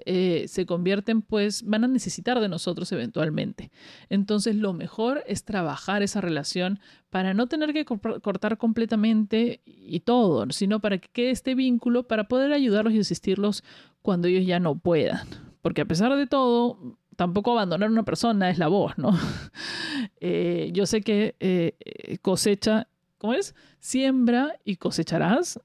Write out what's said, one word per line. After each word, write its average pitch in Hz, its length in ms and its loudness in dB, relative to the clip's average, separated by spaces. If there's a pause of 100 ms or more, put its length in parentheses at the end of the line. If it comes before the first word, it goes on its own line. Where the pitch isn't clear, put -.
eh, 180 420 2
se 185 180 -4
convierten, 196 580 0
pues, 208 400 -2
van 214 200 0
a 254 40 2
necesitar 247 520 -2
de 214 80 2
nosotros 175 440 -4
eventualmente. 160 760 -4 (400)
Entonces, 208 460 0
lo 208 160 0
mejor 226 560 -4
es - 160 -6
trabajar 185 600 -2
esa 202 180 -2
relación 180 580 -2 (300)
para 190 240 0
no 233 140 2
tener 302 260 -2
que 302 120 -2
cor-, 220 360 -6
cortar 214 360 -2
completamente 226 1080 2
y 107 340 -8
todo, 190 520 4
sino 202 280 0
para 202 200 -2
que - 100 -16
quede 247 220 0
este 262 220 -2
vínculo, 247 540 2
para 220 220 -2
poder 269 240 2
ayudarlos 220 400 2
y 220 60 4
asistirlos 196 640 0 (380)
cuando 180 260 0
ellos 185 200 2
ya 180 120 2
no 170 200 0
puedan. - 480 2 (340)
Porque 156 200 -2
a - 40 0
pesar 214 300 2
de 285 100 0
todo, 240 720 0 (180)
tampoco 185 360 0
abandonar 208 380 0
a - 20 2
una 226 140 2
persona 202 440 0
es 175 80 0
la 165 100 2
voz, 185 300 2
¿no? 202 140 0
<laughs> - 400 -2 (720)
Eh, 175 500 -2
yo 190 120 2
sé 220 160 0
que, 214 380 0
eh, - 840 -2
cosecha, 208 680 0 (300)
¿cómo 214 160 -2
es? 392 220 -4 (240)
Siembra 262 840 2
y 196 140 -4
cosecharás. 175 880 0